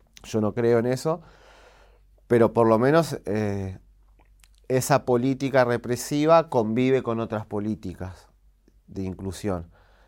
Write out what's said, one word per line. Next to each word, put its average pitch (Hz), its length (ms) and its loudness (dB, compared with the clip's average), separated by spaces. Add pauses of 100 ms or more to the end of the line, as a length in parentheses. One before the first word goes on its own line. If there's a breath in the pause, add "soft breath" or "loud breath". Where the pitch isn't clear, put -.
(240)
Yo - 180 -4
no 104 120 -2
creo 117 260 2
en 117 80 -2
eso, 160 340 -4 (1040 soft breath)
pero 113 240 4
por 113 160 4
lo 113 100 6
menos, 139 480 2
eh, 98 540 -4 (880)
esa 127 380 0
política 127 580 2
represiva 147 840 0
convive 123 540 0
con 113 160 -4
otras 107 260 -6
políticas 92 800 -8 (600)
de 98 160 -10
inclusión. 92 680 -8 (360 soft breath)